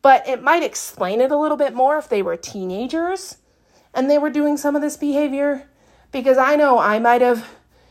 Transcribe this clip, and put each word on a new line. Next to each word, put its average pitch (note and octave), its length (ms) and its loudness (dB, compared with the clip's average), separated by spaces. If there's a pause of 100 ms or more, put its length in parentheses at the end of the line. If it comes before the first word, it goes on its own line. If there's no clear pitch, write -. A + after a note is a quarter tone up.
but C4 260 6
it B3+ 140 -4
might D#4 220 2
explain G#3 560 -6
it C4 100 2
a D4 80 0
little D4 180 -2
bit C4 180 -2
more C4 220 2
if D4 120 -6
they G#3 140 -2
were F3 140 -4
teenagers B3+ 1000 -8 (580)
and C4 160 -2
they D4 80 4
were D4+ 120 -2
doing D4 260 0
some C#4+ 180 -2
of C#4+ 80 -2
this D4 140 -6
behavior, C#4+ 720 -4 (420)
because C4 260 2
I C4+ 200 2
know C#4+ 220 4
I G#3 200 2
might A#3+ 240 4
have A#3+ 260 0 (420)